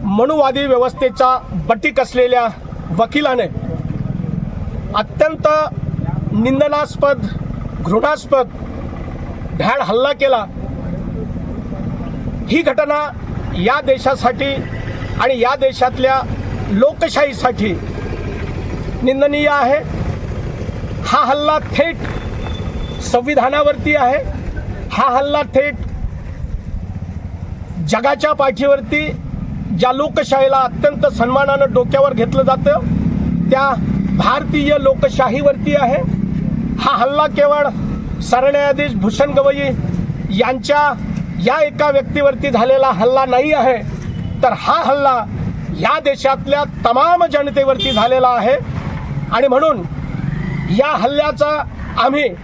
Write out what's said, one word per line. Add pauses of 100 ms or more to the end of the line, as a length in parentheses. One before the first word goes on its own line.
मनुवादी
व्यवस्थेचा (140)
बटीक
असलेल्या (500)
वकिलाने (1500)
अत्यंत (840)
निंदनास्पद, (600)
घृणास्पद (1080)
भ्याड
हल्ला
केला. (2000)
ही
घटना (460)
या
देशासाठी (680)
आणि
या
देशातल्या (500)
लोकशाहीसाठी (1300)
निंदनीय
आहे. (1040)
हा
हल्ला
थेट (1080)
संविधानावरती
आहे. (720)
हा
हल्ला
थेट (2250)
जगाच्या
पाठीवरती (680)
ज्या
लोकशाहीला
अत्यंत
सन्मानानं
डोक्यावर
घेतलं
जातं, (720)
त्या (440)
भारतीय
लोकशाहीवरती
आहे. (800)
हा
हल्ला
केवळ (540)
सरन्यायाधीश
भूषण
गवई (720)
यांच्या (460)
या
एका
व्यक्तीवरती
झालेला
हल्ला
नाही
आहे, (680)
तर
हा
हल्ला (540)
या
देशातल्या (220)
तमाम
जनतेवरती
झालेला
आहे. (720)
आणि
म्हणून (880)
या
हल्ल्याचा (340)
आम्ही (200)